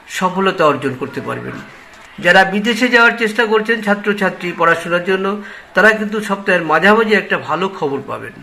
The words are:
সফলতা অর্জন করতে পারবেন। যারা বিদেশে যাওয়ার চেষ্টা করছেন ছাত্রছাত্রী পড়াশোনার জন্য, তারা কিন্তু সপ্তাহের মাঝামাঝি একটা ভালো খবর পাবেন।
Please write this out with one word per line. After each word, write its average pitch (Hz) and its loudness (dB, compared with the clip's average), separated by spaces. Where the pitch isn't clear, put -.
সফলতা 185 0
অর্জন 135 0
করতে 131 -10
পারবেন। 123 -12
যারা 180 6
বিদেশে 208 0
যাওয়ার 233 4
চেষ্টা 226 0
করছেন 220 0
ছাত্রছাত্রী 202 -2
পড়াশোনার 170 2
জন্য, 196 -2
তারা 202 6
কিন্তু 214 -4
সপ্তাহের 196 -2
মাঝামাঝি 202 4
একটা 180 0
ভালো 156 -4
খবর 139 -4
পাবেন। 110 -12